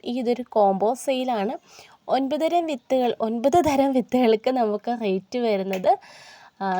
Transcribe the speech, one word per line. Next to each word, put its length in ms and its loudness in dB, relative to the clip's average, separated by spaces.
ഈ 120 -4
ഇതൊരു 220 -2
കോംബോ 340 4
സെയിലാണ്. 540 -2
ഒൻപത് 300 0
തരം 260 2
വിത്തുകൾ, 420 0
ഒൻപത് 320 2
തരം 300 2
വിത്തുകൾക്ക് 640 2
നമുക്ക് 340 -2
റേറ്റ് 440 -4
വരുന്നത്, 440 0
ആ, 20 -8